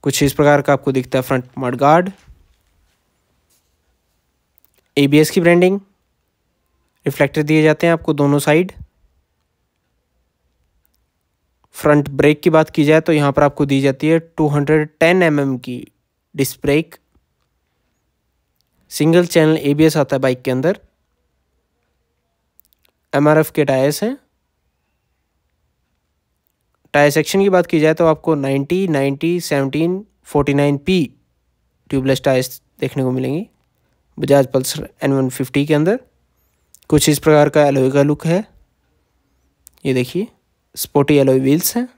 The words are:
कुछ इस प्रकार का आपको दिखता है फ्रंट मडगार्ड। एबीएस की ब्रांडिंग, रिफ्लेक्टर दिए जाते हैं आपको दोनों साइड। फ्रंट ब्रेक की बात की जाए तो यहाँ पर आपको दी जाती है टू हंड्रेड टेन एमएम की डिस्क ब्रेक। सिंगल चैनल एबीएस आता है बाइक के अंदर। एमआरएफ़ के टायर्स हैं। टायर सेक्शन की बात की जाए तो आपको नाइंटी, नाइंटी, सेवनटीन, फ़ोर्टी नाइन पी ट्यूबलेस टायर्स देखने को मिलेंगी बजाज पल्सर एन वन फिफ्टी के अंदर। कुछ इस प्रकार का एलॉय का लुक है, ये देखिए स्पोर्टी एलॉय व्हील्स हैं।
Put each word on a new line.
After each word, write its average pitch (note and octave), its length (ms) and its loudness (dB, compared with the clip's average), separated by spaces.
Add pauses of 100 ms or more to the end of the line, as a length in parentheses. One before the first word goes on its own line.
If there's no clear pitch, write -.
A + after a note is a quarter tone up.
कुछ - 200 -2
इस C#3 100 0
प्रकार D3 280 2
का C#3+ 120 0
आपको C#3 180 -2
दिखता C3 260 -4
है C3 60 -2
फ्रंट B2+ 340 -4
मडगार्ड। C#3 520 0 (3000)
एबीएस C#3+ 340 2
की F#3+ 100 0
ब्रांडिंग, F3 380 2 (1300)
रिफ्लेक्टर C#3+ 380 -4
दिए D#3 200 0
जाते D#3 240 2
हैं E3 60 2
आपको D#3+ 220 -4
दोनों C#3+ 240 0
साइड। D#3+ 320 0 (3000)
फ्रंट D3 360 2
ब्रेक D3 300 0
की F3+ 80 0
बात D#3 200 2
की D#3 140 -2
जाए D#3 180 4
तो E3 120 -2
यहाँ C#3+ 180 0
पर C#3+ 120 2
आपको C#3+ 240 0
दी C3+ 140 0
जाती C#3 260 -2
है E3 120 2
टू D#3+ 300 -4
हंड्रेड D3+ 400 0 (100)
टेन F3 240 2
एमएम C#3+ 360 0
की B2 260 -14 (500)
डिस्क - 260 -4
ब्रेक। D3+ 340 -2 (2000)
सिंगल E3+ 340 2
चैनल D#3+ 340 2
एबीएस D3 380 2
आता C#3+ 180 -2
है C3 40 -2
बाइक B2+ 220 -2
के C3 100 -4
अंदर। C#3+ 280 -2 (2250)
एमआरएफ़ D3+ 380 2
के D3 140 -2
टायर्स C#3 380 -2
हैं। B3+ 140 -6 (2750)
टायर D3 180 4
सेक्शन D#3+ 300 -2
की G3 80 2
बात F3+ 160 2
की E3 140 -2
जाए D#3 140 2
तो E3 120 0
आपको D#3+ 300 0
नाइंटी, C#3 520 -2
नाइंटी, C#3+ 540 -2
सेवनटीन, D3+ 640 -4 (200)
फ़ोर्टी C#3+ 300 -2
नाइन C#3+ 260 0
पी F3+ 320 -2 (800)
ट्यूबलेस C3+ 320 -2
टायर्स B2+ 400 -2 (180)
देखने C3+ 240 -6
को B2+ 80 -2
मिलेंगी C3 340 -6 (720)
बजाज C#3 300 4
पल्सर - 420 -6 (120)
एन C#3 120 -2
वन C3 160 -2
फिफ्टी C#3 360 -4
के D#3 80 0
अंदर। E3 260 0 (920)
कुछ D3+ 200 2
इस D3 100 0
प्रकार D3 300 4
का D3 180 2
एलॉय C3+ 240 0
का C#3 120 2
लुक D3 240 -2
है, F3+ 160 -2 (1400)
ये C3+ 80 -2
देखिए B2+ 340 -4 (480)
स्पोर्टी C#3+ 420 0
एलॉय C3 220 2
व्हील्स C#3+ 380 -2
हैं। B3 100 -6 (100)